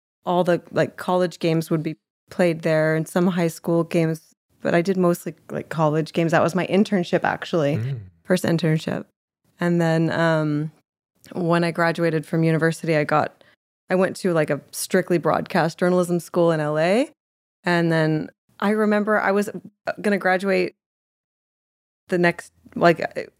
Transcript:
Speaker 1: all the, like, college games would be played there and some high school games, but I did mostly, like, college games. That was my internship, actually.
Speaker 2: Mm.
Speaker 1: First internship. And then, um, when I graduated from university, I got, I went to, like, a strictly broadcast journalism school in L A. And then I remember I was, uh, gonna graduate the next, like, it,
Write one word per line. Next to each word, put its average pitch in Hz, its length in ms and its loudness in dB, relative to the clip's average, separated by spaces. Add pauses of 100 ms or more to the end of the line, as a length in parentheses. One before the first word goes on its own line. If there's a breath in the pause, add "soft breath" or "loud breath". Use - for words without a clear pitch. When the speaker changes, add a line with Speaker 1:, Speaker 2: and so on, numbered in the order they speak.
(240)
Speaker 1:
all 180 200 2
the, 170 260 0
like, - 260 -2
college 180 440 -2
games 160 300 0
would 165 120 0
be 156 140 -6 (340)
played 165 320 0
there 156 320 2
and 160 140 -2
some 180 180 0
high 175 220 0
school 170 360 -2
games, 160 460 -2 (300)
but 143 140 -2
I 170 80 2
did 185 140 0
mostly, 175 380 0 (160)
like, - 200 -8
college 156 420 0
games. 165 180 0
That 160 120 4
was 160 120 0
my 175 140 0
internship, 185 560 0
actually. 147 540 0
Speaker 2:
Mm. 123 200 -4 (240)
Speaker 1:
First - 220 0
internship. 160 600 0 (540)
And 175 220 0
then, 165 320 2
um, 156 580 0 (600)
when 170 320 0
I 170 80 -2
graduated 165 520 0
from 165 200 0
university, 160 520 0
I 147 80 2
got, - 380 -2 (480 soft breath)
I 190 60 0
went 185 220 2
to, 185 140 -2
like, 156 180 0
a 143 100 -2 (100)
strictly - 480 0
broadcast 160 600 0
journalism 180 420 0
school 170 320 0
in 160 80 0
L 151 180 -2
A. 196 320 2 (540)
And 170 260 2
then 156 400 0 (300)
I 202 100 0
remember 208 500 0
I 196 120 0
was, 202 160 0
uh, - 440 -12 (100)
gonna 202 160 0
graduate 185 560 0 (1300)
the 185 100 0
next, 175 340 0 (240)
like, 170 240 4 (160)
it, - 240 -10